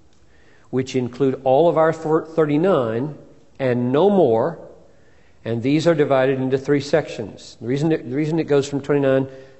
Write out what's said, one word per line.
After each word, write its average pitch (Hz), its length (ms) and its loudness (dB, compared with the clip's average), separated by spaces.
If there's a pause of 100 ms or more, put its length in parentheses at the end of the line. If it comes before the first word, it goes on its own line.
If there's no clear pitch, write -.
(680)
which 127 280 -4
include 127 480 -2
all 143 240 4
of 151 80 0
our 160 160 4
thir-, 156 320 -2
thirty-nine 147 920 0 (400)
and 123 360 -2
no 170 160 4
more, 156 500 2 (840)
and 117 180 -4
these 147 240 2
are 170 80 4
divided 135 460 2
into 131 160 0
three 143 240 0
sections. 135 800 -6
The 110 60 -10
reason 143 260 -2
it, 147 160 -4
the 127 80 -8
reason 156 200 -2
it 151 80 -2
goes 139 220 2
from 139 140 -6
twenty-nine, 135 480 0 (300)